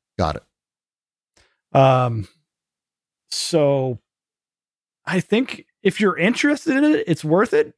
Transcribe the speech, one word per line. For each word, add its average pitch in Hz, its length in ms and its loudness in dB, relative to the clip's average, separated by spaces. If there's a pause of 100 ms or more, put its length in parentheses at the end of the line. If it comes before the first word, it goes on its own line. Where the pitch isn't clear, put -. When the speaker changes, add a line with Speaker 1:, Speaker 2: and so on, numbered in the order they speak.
(180)
Speaker 1:
Got 80 200 -2
it. - 60 -18 (1300)
Speaker 2:
Um, 127 500 2 (1000)
so 139 680 -2 (1080)
I 185 140 -4
think - 460 -2 (180)
if 196 160 0
you're 196 180 0
interested 269 600 0
in 285 60 2
it, 302 240 2
it's 165 160 -2
worth 175 300 0
it. - 240 0